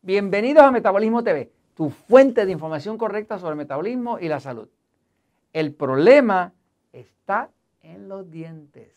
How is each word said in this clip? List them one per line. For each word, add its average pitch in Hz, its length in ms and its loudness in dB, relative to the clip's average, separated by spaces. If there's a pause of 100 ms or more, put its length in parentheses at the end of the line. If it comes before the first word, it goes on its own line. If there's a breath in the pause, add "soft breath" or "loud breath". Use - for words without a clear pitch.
(160)
Bienvenidos 208 480 4
a 269 80 6
Metabolismo 220 540 0
T 196 80 0
V, 135 180 -6 (220)
tu 156 160 -6
fuente 240 560 4
de 190 80 -4
información 160 440 -10
correcta 214 400 -8
sobre 175 140 -8
el 151 60 -8
metabolismo 208 600 -8
y 165 120 -8
la 147 100 -4
salud. 127 300 -14 (800)
El 156 220 -6
problema 180 800 2 (400)
está 196 560 -10 (320)
en 185 260 -20
los 196 240 -18
dientes. 156 640 -20